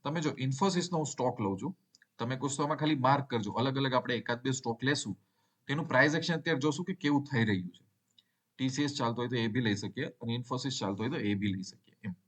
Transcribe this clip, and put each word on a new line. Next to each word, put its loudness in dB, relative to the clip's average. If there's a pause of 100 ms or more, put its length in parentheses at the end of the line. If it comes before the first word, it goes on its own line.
તમે -2
જો 2
Infosys-નો 0
હું 0
સ્ટોક -2
લઉં 0
છું, -6 (420)
તમે -2
કુછ -4
તો 0
આમાં 0
ખાલી 2
માર્ક 4
કરજો, -2
અલગ 0
અલગ 2
આપણે 2
એકાદ -2
બે 0
સ્ટોક -4
લેશું, -2 (480)
તેનું -2
પ્રાઇસ 6
એક્શન 0
અત્યારે 0
જોશું 0
કે -4
કેવું 2
થઈ 2
રહ્યું 0
છે. -20 (720)
ટી 0
સી 0
એસ 0
ચાલતો 0
હોય -2
તો -2
એ 2
બી 0
લઈ 4
શકીએ -6
અને -6
Infosys -4
ચાલતો -2
હોય -2
તો -4
એ 0
બી 0
લઈ -6
શકીએ -18
એમ. -6 (120)